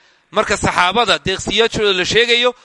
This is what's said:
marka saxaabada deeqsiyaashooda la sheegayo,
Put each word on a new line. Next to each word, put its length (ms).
marka 260
saxaabada 640
deeqsiyaashooda 720
la 120
sheegayo, 600